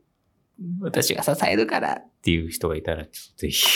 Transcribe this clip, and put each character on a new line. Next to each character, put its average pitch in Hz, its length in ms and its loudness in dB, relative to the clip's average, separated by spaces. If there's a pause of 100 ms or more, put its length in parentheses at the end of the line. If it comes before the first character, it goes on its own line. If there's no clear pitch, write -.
(800)
私 - 340 0
が - 80 0
支 - 80 2 (160)
え 95 80 4
る 110 100 4
か - 140 0
ら」 71 160 0
っ - 140 -12 (120)
て - 100 2
い 82 140 2
う 78 40 -6
人 82 180 -2
が 80 80 -2
い 78 80 -4
た 85 120 -2
ら、 76 100 -8
ち - 20 -16
ょ - 140 -18 (100)
っ - 40 -20
と - 60 -20
ぜ - 80 -2
ひ、 - 160 2 (100)